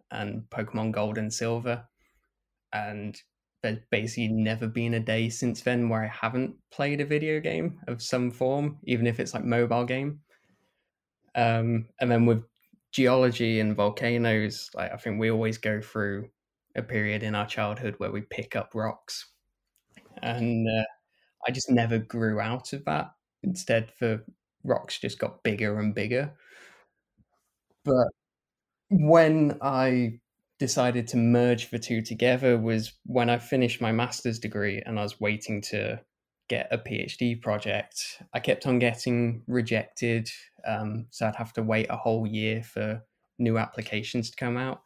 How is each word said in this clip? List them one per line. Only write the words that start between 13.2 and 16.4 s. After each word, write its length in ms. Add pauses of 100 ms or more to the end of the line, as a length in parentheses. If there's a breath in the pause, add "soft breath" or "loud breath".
and 160
volcanoes, 1000
like, 180
I 60
think 220
we 120
always 260
go 240
through 480 (460)